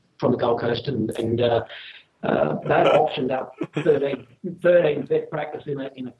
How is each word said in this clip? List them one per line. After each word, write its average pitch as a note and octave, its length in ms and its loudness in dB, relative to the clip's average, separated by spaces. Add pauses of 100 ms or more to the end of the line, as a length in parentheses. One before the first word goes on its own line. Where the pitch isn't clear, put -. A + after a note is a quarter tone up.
(180)
from B2+ 140 2
the A#2 60 2
Gold A#2 240 0
Coast A#2 260 -2
and, A2 220 -2 (100)
and, A2+ 220 0
uh, A#2 240 2 (580)
uh, - 320 2 (120)
that - 180 4
<laughs> C3+ 80 6
optioned - 380 2
up - 220 -6 (220)
thirteen, C#3 500 0 (360)
thirteen D#3+ 440 4
vet D#3 240 -2
practice D3+ 380 -8
in C3+ 140 -6
a, C3 160 -8
in B2+ 100 -10
a A#2+ 120 -14